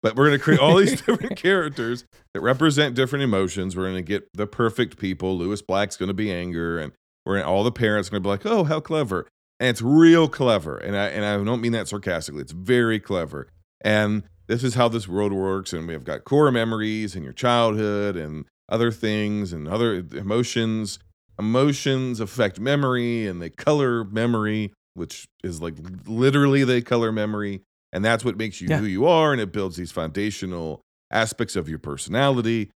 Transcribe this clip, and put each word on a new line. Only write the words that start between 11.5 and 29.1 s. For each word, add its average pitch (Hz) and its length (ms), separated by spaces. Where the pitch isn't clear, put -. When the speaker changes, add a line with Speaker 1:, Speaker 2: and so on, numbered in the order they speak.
Speaker 1:
mean 117 100
that 110 160
sarcastically. 82 540
It's 69 100
very 113 480
clever. 78 480
And 107 420
this 117 140
is 123 120
how 120 160
this 110 180
world 101 240
works. 95 400
And 82 160
we've 78 160
got 76 220
core 143 260
memories 110 640
and 85 80
your 65 100
childhood 107 840
and 76 280
other 117 240
things 104 600
and 76 160
other 107 420
emotions. 110 880
Emotions 131 800
affect 101 400
memory, 123 680
and 87 160
they 85 100
color 131 520
memory, 107 720
which - 320
is, 85 180
like, 82 140
literally 139 580
they 123 160
color 117 320
memory. 104 480
And 98 100
that's 113 220
what 104 100
makes 107 240
you 87 100
Speaker 2:
Yeah. 151 100
Speaker 1:
who 107 60
you 101 200
are. 160 260